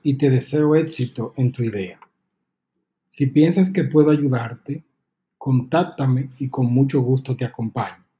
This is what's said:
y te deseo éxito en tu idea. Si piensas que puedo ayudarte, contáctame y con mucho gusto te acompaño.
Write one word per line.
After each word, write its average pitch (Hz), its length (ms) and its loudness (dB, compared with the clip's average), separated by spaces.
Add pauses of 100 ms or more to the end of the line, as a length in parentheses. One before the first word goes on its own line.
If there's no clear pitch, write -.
y 143 100 0
te 135 160 2
deseo 151 460 2
éxito 127 600 -4
en 127 140 0
tu 120 140 -6
idea. 101 340 -8 (1120)
Si - 180 -2
piensas 175 420 4
que 180 140 -2
puedo 147 280 4
ayudarte, 131 720 -2 (540)
contáctame 135 1000 -2
y 135 100 -6
con 123 240 -2
mucho 135 300 2
gusto 131 340 -2
te 131 80 -6
acompaño. - 600 -8 (140)